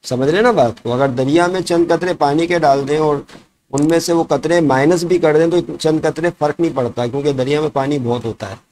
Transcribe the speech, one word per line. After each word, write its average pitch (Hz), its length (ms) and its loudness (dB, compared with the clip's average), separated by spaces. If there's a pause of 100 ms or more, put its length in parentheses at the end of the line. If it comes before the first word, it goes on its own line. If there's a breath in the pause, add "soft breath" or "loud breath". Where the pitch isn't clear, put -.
समझ 127 240 -2
रहे 180 120 2
ना 240 120 4
बात 120 260 2
को? 120 120 -6
अगर 131 220 0
दरिया 139 340 2
में 185 140 -4
चंद 170 300 0
कतरे 170 240 0
पानी 151 320 0
के 170 120 0
डाल 139 240 2
दें 147 160 -2
और 147 260 0 (480 loud breath)
उनमें 151 260 2
से 170 140 -2
वो 165 120 2
कतरे 160 380 0
minus 147 400 2
भी 175 160 0
कर 156 200 2
दें 165 120 2
तो 170 240 -2
चंद 156 300 0
कतरे 160 260 -2
फ़र्क 147 280 -4
नहीं 165 140 0
पड़ता, 123 340 -4
क्योंकि 139 260 -2
दरिया 135 280 -2
में 151 100 -2
पानी 139 280 -2
बहुत 120 260 -4
होता 107 220 -8
है। 95 100 -12 (140)